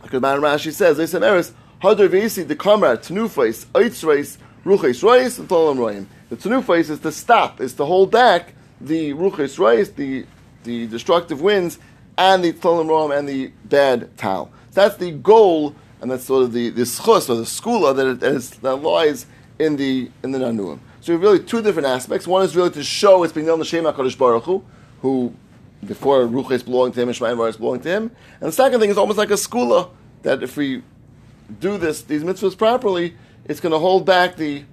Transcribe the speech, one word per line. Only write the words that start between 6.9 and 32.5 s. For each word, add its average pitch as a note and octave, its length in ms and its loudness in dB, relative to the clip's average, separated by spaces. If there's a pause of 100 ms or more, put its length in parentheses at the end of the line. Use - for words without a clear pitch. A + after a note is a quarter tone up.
to D#3 120 -6
stop, - 480 0
is B2+ 140 -6
to D3 100 -2
hold F#3 260 2
back G#3+ 440 2 (260)
the D#3 320 -4
Ruchais D#3 460 -4
Reis, G#3 320 2
the, C3+ 340 -8 (400)
the A#2 220 -8
destructive D#3 540 -2
winds, F3+ 380 0 (380)
and F#3 260 4
the E3 100 0
Tlolim E3+ 340 0
Roim, D#3 300 0
and C#3+ 120 -4
the C3+ 240 -6 (120)
bad C#3 520 2
tal. F#2+ 340 -6 (200)
So F#3+ 100 0
that's G#3 160 4
the F3+ 140 -8
goal, E3 640 4 (260)
and B2 100 -8
that's B2+ 140 -6
sort C3 200 2
of A#2+ 80 -4
the, A#2+ 180 -4
the A#2+ 120 -4
schus, A3 460 0
or B2 60 2
the A2+ 80 -4
skula E3 520 0
that, C3 120 0
it, B2+ 140 -4
that, C3 120 0
is, B2+ 180 -6
that C3 260 -4
lies D3+ 500 0 (320)
in D#3 180 0
the, C3 340 -4 (120)
in C3 80 -8
the C3+ 80 -6
Nanuim. A2 400 -6 (220)
So E3+ 120 -4
we - 20 2
have E3 80 -2
really G3 180 4
two A#3 220 -4
different E3 260 0
aspects. - 380 -4
One F#3 160 0
is E3 140 -2
really F3+ 140 2
to D3 120 -10
show F#3 400 4
it's D#3+ 100 -2
being D#3 140 -4
done E3 120 0
the D#3 60 -2
Shem E3 200 -4
HaKadosh C3+ 320 -2
Baruch A#2 280 2
Hu, F#3+ 200 -4 (380)
who B2+ 320 -2 (500)
before C3 420 2
Ruchais B2 380 -4
belonged B2 300 0
to B2 80 -2
him B2 60 -2
and A#2+ 100 -6
Shemayim A#2+ 180 -2
V'Aretz A2+ 220 -2
belonged B2 240 -6
to D3+ 80 -8
him. A3 220 -4 (280)
And - 80 -6
the D#3+ 40 -6
second C4 260 2
thing G#3+ 100 2
is G3+ 80 0
almost G3+ 220 0
like G#3 120 0
a G#3 40 2
skula, G#3 560 -2 (320)
that C3+ 200 -2
if B2+ 140 -12
we C3+ 260 -6 (760)
do F#3+ 180 -4
this, E3 260 -6
these D3+ 200 -6
mitzvahs F3+ 340 -4